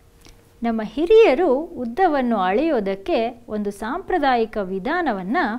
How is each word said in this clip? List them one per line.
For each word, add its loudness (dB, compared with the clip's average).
ನಮ್ಮ -2
ಹಿರಿಯರು 4
ಉದ್ದವನ್ನು 0
ಅಳೆಯೋದಕ್ಕೆ -2
ಒಂದು -6
ಸಾಂಪ್ರದಾಯಿಕ -2
ವಿಧಾನವನ್ನ -4